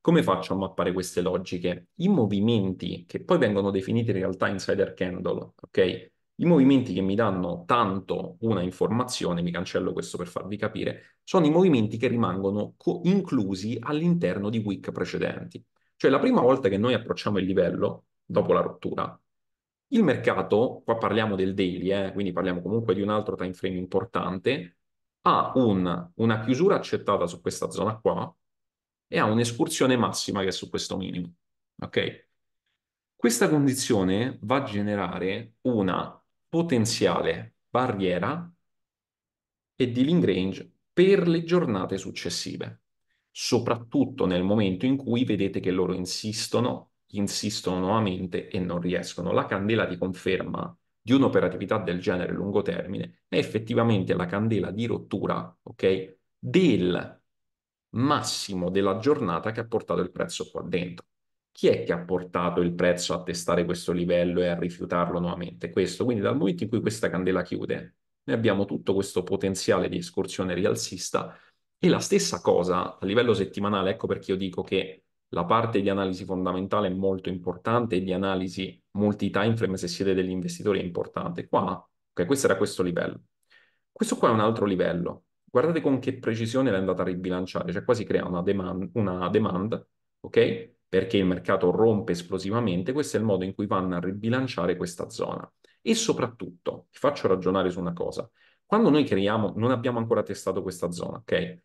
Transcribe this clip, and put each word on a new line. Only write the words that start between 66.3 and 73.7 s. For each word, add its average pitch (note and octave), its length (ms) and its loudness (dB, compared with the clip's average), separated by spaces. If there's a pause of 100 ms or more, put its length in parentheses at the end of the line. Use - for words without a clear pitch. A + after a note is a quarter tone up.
momento F3 280 0
in G#2+ 40 -6
cui A2+ 120 0
questa G#2 280 -2
candela F#2 340 0
chiude, - 540 -6 (280)
noi C3+ 120 -2
abbiamo G2+ 300 2
tutto - 280 -2
questo G2 280 0
potenziale F#2+ 640 0
di F2+ 80 -4
escursione F2+ 580 -4
rialzista F#2+ 800 -4 (420)
e F3+ 100 4
la A2+ 120 4
stessa - 400 0
cosa F2+ 580 2
a G2+ 80 -6
livello A2+ 280 4
settimanale. G2 560 0